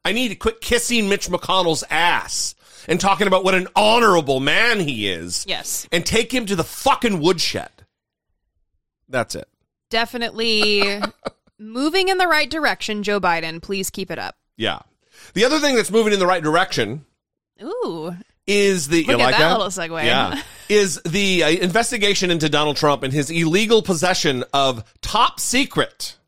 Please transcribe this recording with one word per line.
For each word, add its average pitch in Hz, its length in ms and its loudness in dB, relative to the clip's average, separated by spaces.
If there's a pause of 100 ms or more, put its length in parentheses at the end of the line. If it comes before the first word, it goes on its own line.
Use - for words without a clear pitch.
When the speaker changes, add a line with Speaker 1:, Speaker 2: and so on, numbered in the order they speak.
Speaker 1:
I 175 80 -2
need 240 180 0
to 190 60 -6
quit - 240 -4
kissing 240 480 0
Mitch 196 220 -2
McConnell's 175 600 0
ass 156 640 -2 (340)
and 175 100 0
talking 190 280 2
about 185 180 2
what 190 100 2
an 185 200 0
honorable 202 680 4
man 202 400 2
he 120 260 -2
is 87 400 -6
Speaker 2:
Yes. - 460 -8
Speaker 1:
and 170 120 -2
take 226 280 0
him 254 140 -2
to 196 100 -2
the 165 80 -2
fucking 233 560 0
woodshed." 151 480 0 (1400)
That's 123 280 -4
it. - 120 -12 (420)
Speaker 2:
Definitely 214 1120 -2 (280)
Speaker 1:
<laughs> - 300 -20
Speaker 2:
moving 294 500 -2
in 381 80 2
the 370 100 2
right 302 220 0
direction, 220 540 -4
Joe 202 180 -2
Biden. 165 400 -2
Please 196 280 -6
keep 190 220 -10
it 160 80 -8
up. 92 160 -10 (220)
Speaker 1:
Yeah. 104 220 -4 (560)
The 202 100 4
other 294 140 2
thing 285 160 2
that's 196 160 0
moving 214 220 2
in 202 60 0
the 180 80 2
right 180 160 0
direction 151 640 0 (580)
Speaker 2:
Ooh. 214 500 -8 (320)
Speaker 1:
is 196 440 2
the, 165 120 4
you 151 60 -2
Speaker 2:
Look 269 140 2
at - 20 4
Speaker 1:
like - 140 4
Speaker 2:
that - 20 2
Speaker 1:
that? 165 180 4
Speaker 2:
little 190 100 -2
segue. 165 360 -6
Speaker 1:
Yeah. 120 380 0 (260)
Is 202 380 2
the, 185 380 2
uh, 151 60 4
investigation 196 840 0
into 160 180 0
Donald 147 280 0
Trump 143 260 2
and 135 100 -4
his 143 160 -2
illegal 180 540 2
possession 160 680 0
of 135 320 0 (180)
top - 380 0
secret - 800 -2 (100)